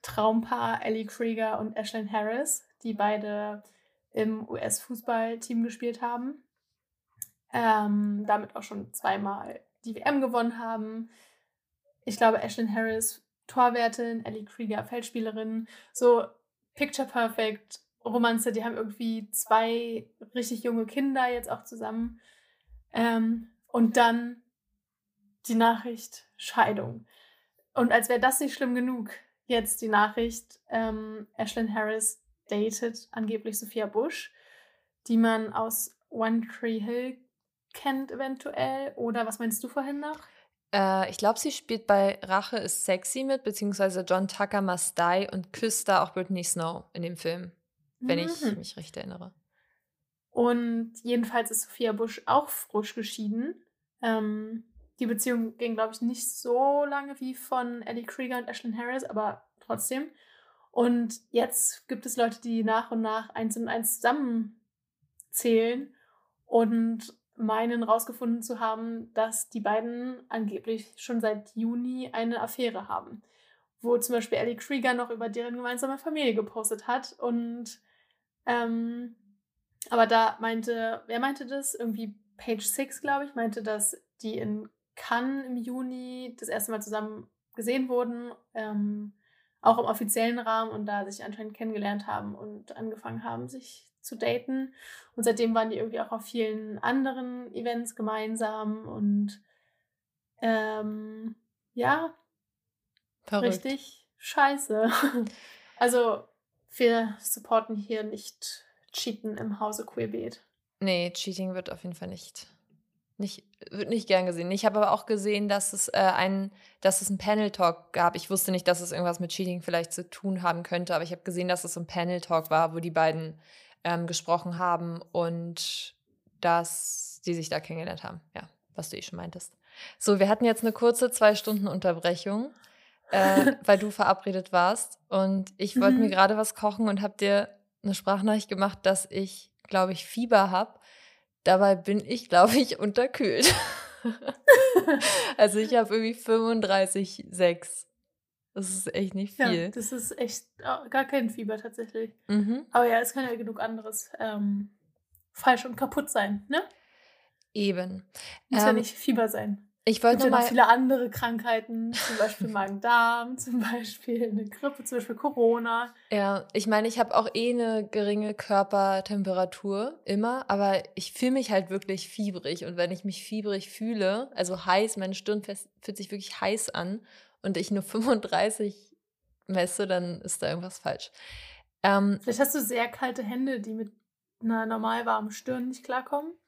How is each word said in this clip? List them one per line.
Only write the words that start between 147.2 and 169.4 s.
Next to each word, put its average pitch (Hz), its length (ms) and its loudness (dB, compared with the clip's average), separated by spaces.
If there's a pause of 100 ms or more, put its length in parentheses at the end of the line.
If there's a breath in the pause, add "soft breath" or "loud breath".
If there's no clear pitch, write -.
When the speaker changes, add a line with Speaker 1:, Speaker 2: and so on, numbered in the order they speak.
Speaker 2:
sechs. 175 560 2 (640)
Das 190 160 -6
ist 190 240 -6
echt 196 220 -2
nicht 196 240 -6
Speaker 1:
Ja, 254 100 4
Speaker 2:
viel. 175 220 0
Speaker 1:
das 220 200 -6
ist 240 260 -8
echt, - 280 -6 (140)
äh, - 300 -6
gar 269 160 2
kein 262 240 0
Fieber 220 280 -6
tatsächlich. 226 560 -8 (140)
Speaker 2:
Mhm. 208 440 2
Speaker 1:
Aber 240 160 6
ja, 226 120 4
es 240 140 -2
kann 269 120 -4
ja 233 100 -4
genug 220 240 -8
anderes, 220 500 -8 (100)
ähm, 208 520 -2 (600)
falsch 247 340 4
und 247 100 -8
kaputt 277 340 -2
sein, 202 400 0
ne? 311 120 2 (920 soft breath)
Speaker 2:
Eben. 185 540 -2 (420 loud breath)
Speaker 1:
Muss 226 140 4
ja 214 60 8
Speaker 2:
Ähm, 226 60 6
Speaker 1:
nicht 240 200 -2
Fieber 226 320 2
sein. 214 420 -4 (160)
Speaker 2:
ich 226 180 2
wollte 240 140 8
Speaker 1:
Gibt 262 80 2
ja 254 40 8
noch 262 80 6
Speaker 2:
noch 240 60 6
mal 240 60 2
Speaker 1:
viele 233 180 8
andere 247 420 6
Krankheiten, 226 840 -2
zum 233 240 -2
Beispiel 214 300 0
Speaker 2:
<laughs> 220 40 -4
Speaker 1:
Magen-Darm, 233 880 2
zum 247 220 -2
Beispiel 233 680 -2
eine 208 160 -2
Grippe, 277 380 -6
zum 247 140 -4
Beispiel 240 180 -4
Corona. 233 800 2 (180 soft breath)
Speaker 2:
Ja, 202 420 0
ich 214 140 0
meine, 220 200 4
ich 233 120 -2
hab 214 120 4
auch 220 220 4
eh 233 180 0
eine 220 360 0
geringe 208 460 0
Körpertemperatur 196 1700 0